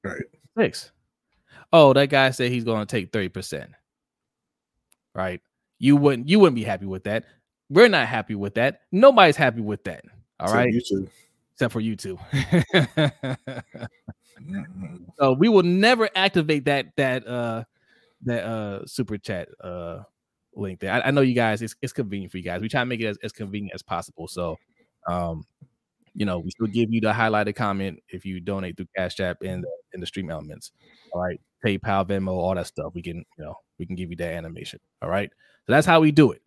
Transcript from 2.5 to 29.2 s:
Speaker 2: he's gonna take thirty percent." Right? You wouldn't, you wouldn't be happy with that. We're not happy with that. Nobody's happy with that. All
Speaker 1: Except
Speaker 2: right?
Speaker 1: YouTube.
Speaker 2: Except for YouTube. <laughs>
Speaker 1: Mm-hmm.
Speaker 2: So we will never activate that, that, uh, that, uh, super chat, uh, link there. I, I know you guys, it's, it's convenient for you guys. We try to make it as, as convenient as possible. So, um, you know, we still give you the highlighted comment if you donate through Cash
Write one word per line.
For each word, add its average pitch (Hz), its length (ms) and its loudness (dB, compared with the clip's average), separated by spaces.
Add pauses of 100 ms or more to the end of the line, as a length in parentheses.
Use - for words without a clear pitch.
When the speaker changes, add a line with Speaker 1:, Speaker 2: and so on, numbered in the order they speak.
Speaker 2:
he's 120 140 -2
gonna 110 200 -2
take 98 280 -6
thirty 98 160 -2
percent." - 420 -10 (1400)
Right? 92 260 -6 (400)
You 139 160 6
wouldn't, 139 320 4
you 190 120 4
wouldn't 165 180 8
be 110 80 -4
happy 98 200 -4
with 95 200 -8
that. 104 180 -2 (460)
We're 196 180 8
not 151 200 2
happy 113 280 -4
with 101 200 -6
that. 120 260 0 (100)
Nobody's 202 460 8
happy 120 240 2
with 104 240 -4
that. - 180 -10 (380)
All 87 60 -2
Speaker 1:
Except 107 100 4
Speaker 2:
right? 120 160 2
Speaker 1:
YouTube. 98 360 -4 (440)
Speaker 2:
Except 123 180 -2
for 113 100 -4
YouTube. 101 380 -6 (800)
<laughs> 131 920 -6 (520)
Speaker 1:
Mm-hmm. 185 540 -12 (220)
Speaker 2:
So 135 160 4
we 156 140 4
will 202 160 6
never 208 520 4
activate 160 500 2
that, 143 220 0 (100)
that, 131 280 0
uh, 117 380 -6 (600)
that, 117 200 -4
uh, 104 420 -8
super 107 320 -6
chat, 92 300 -8 (140)
uh, 87 420 -12 (500)
link 95 280 -10
there. 95 100 -6
I, 123 160 -2
I 135 40 0
know 143 100 4
you 127 120 4
guys, 113 280 0
it's, 110 200 -10
it's 127 120 -8
convenient 98 380 -8
for 95 60 -10
you 87 60 -10
guys. 90 180 -6
We 110 60 -6
try 131 140 -2
to 120 40 -2
make 123 140 -6
it 113 80 -4
as, 104 160 -6
as 107 80 -10
convenient 101 420 -10
as - 80 -14
possible. 85 460 -10
So, 85 300 -8 (500)
um, 90 380 -6 (680)
you 104 100 -4
know, 90 140 -4
we 87 120 -10
still 113 160 -6
give 110 240 0
you 117 80 0
the 107 140 0
highlighted 107 420 0
comment 98 540 -4
if 92 160 -14
you 92 160 -10
donate 92 340 -8
through 92 200 -12
Cash 92 260 -6